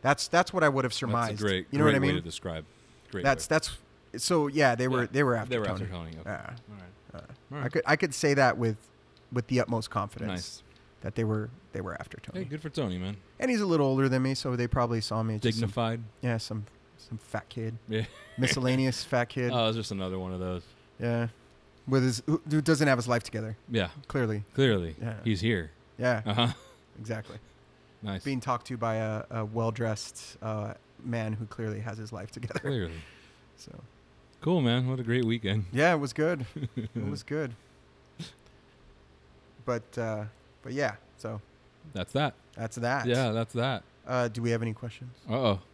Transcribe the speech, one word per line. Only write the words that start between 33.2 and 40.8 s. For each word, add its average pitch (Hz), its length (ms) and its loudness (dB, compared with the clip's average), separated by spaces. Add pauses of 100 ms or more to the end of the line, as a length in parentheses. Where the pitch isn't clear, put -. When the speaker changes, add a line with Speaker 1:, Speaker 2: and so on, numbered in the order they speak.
Speaker 1:
So. - 160 -18 (680)
Speaker 2:
Cool, 165 220 2
man. 123 260 2
What 131 120 -2
a - 20 -4
great 117 240 2
weekend. 110 460 0
Speaker 1:
Yeah, 151 200 4
it 160 60 2
was 139 160 -4
good. 151 320 0 (200)
Speaker 2:
<laughs> - 100 -10
Speaker 1:
It 110 340 -6
was 101 120 -6
good. 147 300 -6 (2000)
But, 117 340 -4
uh, 110 260 -2 (380)
but 120 100 -10
yeah, 131 220 0 (240)